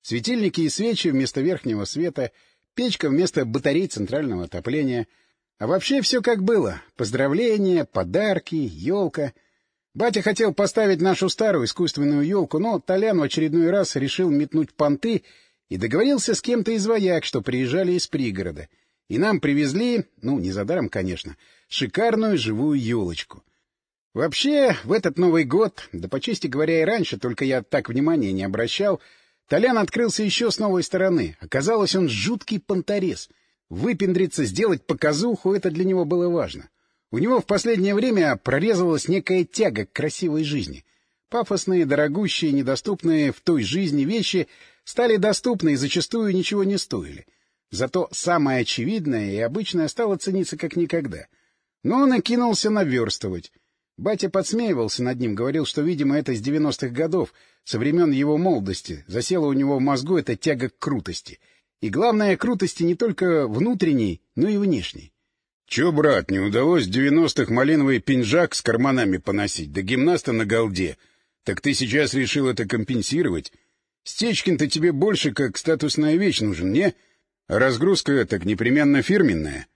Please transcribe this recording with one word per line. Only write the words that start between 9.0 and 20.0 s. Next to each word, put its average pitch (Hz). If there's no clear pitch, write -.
Батя 208
хотел 208
поставить 196
нашу 185
старую 175
искусственную 147
ёлку, 170
но 214
Толян 196
в 147
очередной 160
раз 190
решил 139
метнуть 147
понты 151
и 92
договорился 196
с -
кем-то 233
из 214
вояк, 190
что 123
приезжали 131
из 180
пригорода. 95
И 101
нам 190
привезли, 156